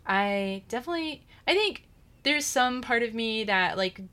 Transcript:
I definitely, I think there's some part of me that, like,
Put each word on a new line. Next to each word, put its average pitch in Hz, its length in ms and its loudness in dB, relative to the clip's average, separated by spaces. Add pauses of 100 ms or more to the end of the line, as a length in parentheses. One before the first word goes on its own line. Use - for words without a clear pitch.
I 196 600 0
definitely, 311 520 -4 (260)
I 330 60 4
think 403 300 0 (400)
there's 294 240 2
some 254 340 2
part 233 220 0
of 226 100 -4
me 226 300 -2
that, 190 340 2
like, 190 240 -2 (120)